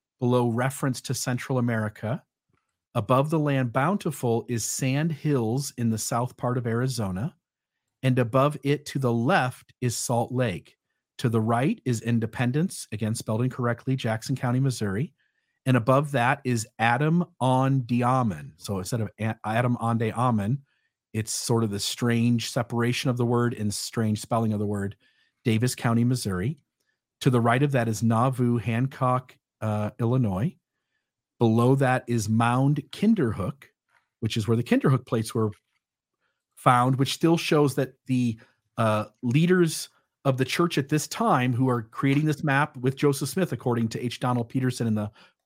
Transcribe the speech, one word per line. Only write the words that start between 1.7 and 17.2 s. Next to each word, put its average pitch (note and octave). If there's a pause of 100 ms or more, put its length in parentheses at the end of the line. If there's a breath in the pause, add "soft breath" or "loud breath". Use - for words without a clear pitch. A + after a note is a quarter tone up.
Above C3
the E3
Land C3+
Bountiful C#3
is A#2
Sand C#3+
Hills C#3
in A#2
the A2
south A#2+
part B2
of A#2+
Arizona, A2+ (680)
and C3
above C3+
it C#3+
to -
the B2+
left B2+
is A#2+
Salt A#2+
Lake. A#2 (420)
To A#2+
the A2+
right A#2+
is A#2+
Independence, A#2+
again A2
spelled A2
incorrectly, B2
Jackson B2
County, B2
Missouri. A#2 (500)
And B2+
above C3+
that C3
is A#2 (100)
Adam D3 (160)